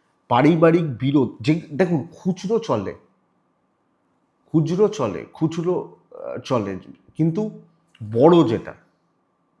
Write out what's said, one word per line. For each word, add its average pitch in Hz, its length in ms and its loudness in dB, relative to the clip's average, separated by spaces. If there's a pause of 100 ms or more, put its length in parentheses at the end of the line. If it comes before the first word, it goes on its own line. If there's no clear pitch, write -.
(280)
পারিবারিক 156 680 4
বিরোধ, 131 320 0 (120)
যে 156 200 0 (120)
দেখুন 170 380 0
খুচরো 190 480 -4
চলে, 107 360 -4 (1600)
খুচরো 170 360 2
চলে, 107 460 -6
খুচরো 165 640 -4 (320)
আহ, - 100 -10
চলে, 101 420 -4 (380)
কিন্তু 170 420 -4 (520)
বড় 151 380 6
যেটা, 92 240 -6 (880)